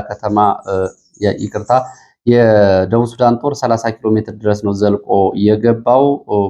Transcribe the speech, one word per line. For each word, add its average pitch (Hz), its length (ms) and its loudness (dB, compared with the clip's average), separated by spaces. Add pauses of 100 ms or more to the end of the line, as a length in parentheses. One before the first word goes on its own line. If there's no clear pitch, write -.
ከተማ፣ 104 340 -4 (260)
እ፣ 98 100 -6 (460)
የ-፣ 101 180 0
ይቅርታ፣ 104 340 -6 (540)
የደቡብ 110 800 4
ሱዳን 120 300 0
ጦር 143 180 -4
ሠላሳ 117 340 -2
ኪሎ 110 220 -8
ሜትር 107 260 -2
ድረስ 104 240 -2
ነው 104 140 -4
ዘልቆ 101 320 -2 (340)
የገባው። 113 640 2 (480)